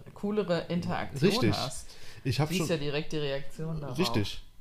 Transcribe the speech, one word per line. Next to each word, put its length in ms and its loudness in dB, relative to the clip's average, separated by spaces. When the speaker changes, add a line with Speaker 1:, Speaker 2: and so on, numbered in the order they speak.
Speaker 1:
coolere 540 0
Interaktion 640 2
Speaker 2:
Richtig. 240 4
Speaker 1:
hast. 320 -4
Speaker 2:
Ich 160 2
hab 80 2
Speaker 1:
Siehst 120 0
Speaker 2:
schon 80 0
Speaker 1:
ja 80 2
direkt 360 -2
die 60 0
Reaktion 640 -2
darauf. 180 -4
Speaker 2:
Richtig. 440 2